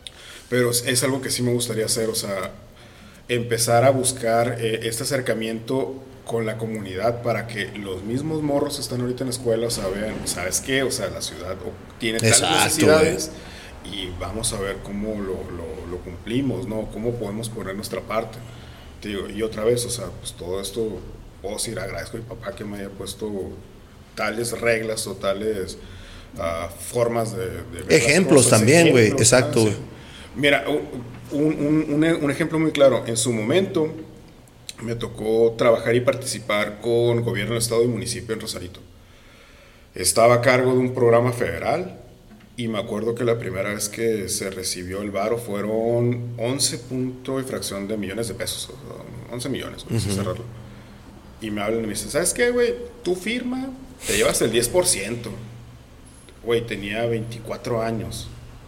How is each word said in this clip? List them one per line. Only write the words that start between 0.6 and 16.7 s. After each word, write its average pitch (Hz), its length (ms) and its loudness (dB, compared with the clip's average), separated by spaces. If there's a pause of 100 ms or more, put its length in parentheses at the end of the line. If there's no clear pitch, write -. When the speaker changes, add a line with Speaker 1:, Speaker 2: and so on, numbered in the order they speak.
Speaker 1:
es, 117 160 0
es 127 160 2
algo 135 180 0
que 113 80 -6
sí 123 140 -2
me 120 80 2
gustaría 113 340 0
hacer, 110 240 -2
o 107 60 -2
sea, 98 360 -4 (760)
empezar 117 560 2
a 135 80 8
buscar, 117 680 2
eh, 113 240 0
este 113 200 -4
acercamiento 120 1000 -2 (240)
con 117 200 -2
la 110 120 -4
comunidad 104 640 -2
para 110 260 -2
que 101 180 -4 (120)
los 95 260 -6
mismos 147 380 -2
morros 143 340 0
que 131 60 -6
están 123 200 -4
ahorita 123 220 -2
en 131 60 -4
la 117 60 -4
escuela, 117 320 0
o 113 40 -2
sea, 107 160 -4
vean, 101 280 -4 (100)
¿sabes 90 360 -4
qué? 135 220 0
O 120 80 0
sea, 95 180 -4
la 82 120 -10
ciudad 87 320 -8
o-, - 460 -12
tiene 113 200 0
tales 113 200 6
Speaker 2:
Exacto, 92 240 2
Speaker 1:
necesidades - 680 4 (520)
Speaker 2:
güey. 98 160 -10
Speaker 1:
y 92 100 -8 (100)
vamos 101 340 -4
a 107 60 -4
ver 98 240 -4
cómo 104 320 -4
lo, 98 180 -4 (180)
lo, 85 380 -10
lo 90 140 -6
cumplimos, 110 640 -2
¿no? 107 240 -4